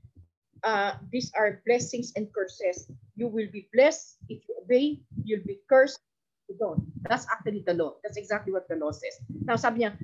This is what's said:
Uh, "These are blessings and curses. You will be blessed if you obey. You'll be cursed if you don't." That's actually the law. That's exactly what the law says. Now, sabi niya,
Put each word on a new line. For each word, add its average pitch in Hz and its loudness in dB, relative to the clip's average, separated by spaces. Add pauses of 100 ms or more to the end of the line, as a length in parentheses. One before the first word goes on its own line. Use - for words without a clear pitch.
(640)
Uh, 202 2 (160)
"These 254 -2
are 208 2
blessings 240 0
and 214 -2
curses. 185 -4 (240)
You 233 -4
will 214 -2
be 202 -14
blessed 285 4 (160)
if - -12
you 480 -8
obey. 285 2 (160)
You'll 208 -4
be 196 -8
cursed 269 6 (480)
if 196 -12
you - -18
don't." 175 0 (240)
That's 240 0
actually 208 -4
the 175 0
law. 156 -2
That's - -8
exactly 202 -4
what 185 -2
the 160 -4
law 151 0
says. - -8 (160)
Now, 233 -2
sabi 233 2
niya, 208 -2 (100)